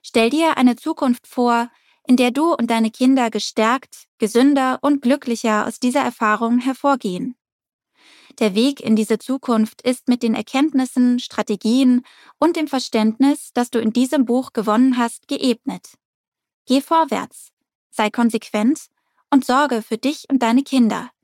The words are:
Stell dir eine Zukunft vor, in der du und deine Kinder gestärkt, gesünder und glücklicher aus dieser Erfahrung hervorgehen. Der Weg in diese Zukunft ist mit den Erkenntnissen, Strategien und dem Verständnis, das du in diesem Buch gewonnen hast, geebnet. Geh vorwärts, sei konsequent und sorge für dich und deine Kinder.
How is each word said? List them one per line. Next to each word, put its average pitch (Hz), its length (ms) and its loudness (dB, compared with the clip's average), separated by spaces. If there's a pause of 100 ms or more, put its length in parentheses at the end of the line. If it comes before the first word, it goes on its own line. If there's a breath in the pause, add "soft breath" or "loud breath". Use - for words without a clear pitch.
Stell 233 280 0
dir 320 260 0
eine 247 200 2
Zukunft 294 500 -4
vor, 240 420 0 (380)
in 247 100 4
der 247 140 2
du 311 240 0
und 240 160 -4
deine 226 200 0
Kinder 254 400 2
gestärkt, 226 760 -4 (140)
gesünder 262 640 2
und 285 200 0
glücklicher 233 640 0
aus - 140 -10
dieser 254 220 0
Erfahrung 233 560 0
hervorgehen. 254 760 -2 (1040 soft breath)
Der 208 140 0
Weg 269 260 0
in 220 160 0
diese 214 220 0
Zukunft 233 640 -2
ist 254 260 -4
mit 240 140 0
den 226 120 0
Erkenntnissen, 254 880 0
Strategien 240 840 0 (360 soft breath)
und 339 180 2
dem 302 100 -2
Verständnis, 254 880 -2
das 240 160 -2
du 240 80 -2
in 220 140 -2
diesem 262 320 0
Buch 247 280 -2
gewonnen 240 460 2
hast, - 300 -4
geebnet. 240 680 -4 (720)
Geh 262 140 2
vorwärts, 294 720 -4 (380)
sei 214 200 -2
konsequent 226 800 -2 (420)
und 269 140 2
sorge 254 380 0
für 220 160 -6
dich 294 300 -6
und 269 140 0
deine 240 200 2
Kinder. 233 480 0 (140)